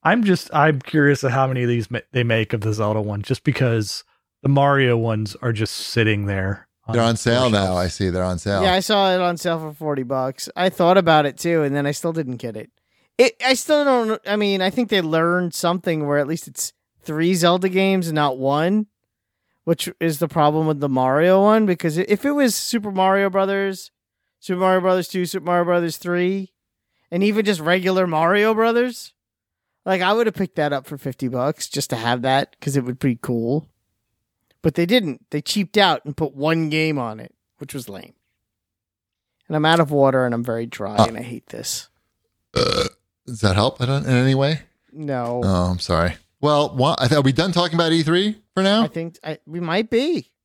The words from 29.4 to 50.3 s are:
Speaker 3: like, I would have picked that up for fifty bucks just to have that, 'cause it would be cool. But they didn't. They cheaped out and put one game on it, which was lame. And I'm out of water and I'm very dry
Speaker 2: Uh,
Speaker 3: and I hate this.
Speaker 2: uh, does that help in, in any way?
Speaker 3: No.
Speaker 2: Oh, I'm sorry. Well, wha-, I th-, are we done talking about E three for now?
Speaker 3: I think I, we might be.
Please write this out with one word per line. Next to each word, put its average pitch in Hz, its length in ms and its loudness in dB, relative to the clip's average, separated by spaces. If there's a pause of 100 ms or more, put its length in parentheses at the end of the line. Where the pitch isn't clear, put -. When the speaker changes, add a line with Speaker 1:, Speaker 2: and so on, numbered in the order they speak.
Speaker 3:
like, 185 160 0
I 185 120 2
would 226 140 2
have - 80 -4
picked 190 220 -4
that 147 160 0
up 135 120 -6
for 143 120 -12
fifty 131 320 -6
bucks 131 400 -4
just - 220 -6
to 131 40 -4
have 117 280 -2
that, 131 360 0
'cause 139 160 -4
it 135 80 0
would 123 160 -8
be 127 220 0
cool. 123 480 -4 (920)
But 160 140 0
they 170 100 0
didn't. 185 460 0
They 151 100 -4
cheaped - 360 -2
out 180 280 2
and 147 100 -8
put 139 200 -4
one 156 340 -2
game 156 280 0
on 113 220 -8
it, - 160 -18 (220)
which 135 160 -16
was 123 160 -12
lame. 95 240 -16 (1300)
And 160 80 -6
I'm 151 100 0
out 165 140 4
of 151 120 2
water 135 340 4
and 120 80 -2
I'm 117 100 -2
very 117 220 -4
dry 104 300 -10
Speaker 2:
Uh, 107 120 6
Speaker 3:
and 113 100 -8
I 117 40 -10
hate 120 260 -14
this. - 420 -10 (640)
Speaker 2:
uh, - 300 0 (400)
does 113 160 -10
that 98 140 2
help 110 260 0
in, 123 80 -2
in 139 200 -2
any 131 260 2
way? 139 260 0 (300)
Speaker 3:
No. 123 520 -6
Speaker 2:
Oh, 92 280 2
I'm 87 80 -4
sorry. 85 340 0 (280)
Well, 147 340 2
wha-, 135 220 2
I 127 100 0
th-, 147 120 4
are - 20 2
we 135 120 4
done 175 180 0
talking 170 240 0
about 165 160 2
E 165 120 2
three 185 380 0 (120)
for 190 100 0
now? 202 200 4
Speaker 3:
I 208 40 -2
think 165 360 -8
I, 156 220 -10
we 160 140 -10
might 175 300 -2
be. 254 420 -2 (140)